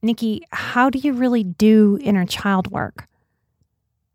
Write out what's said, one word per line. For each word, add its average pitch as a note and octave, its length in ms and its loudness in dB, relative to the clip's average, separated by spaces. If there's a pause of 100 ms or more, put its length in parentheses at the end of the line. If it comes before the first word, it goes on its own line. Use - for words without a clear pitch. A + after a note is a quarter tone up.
"Nikki, A3+ 400 -4 (100)
how - 380 -2
do C4 80 -2
you C#4 160 -2
really A#3+ 300 0
do G#3 580 4
inner G3 240 0
child F#3+ 440 -4
work?" - 380 -10 (1080)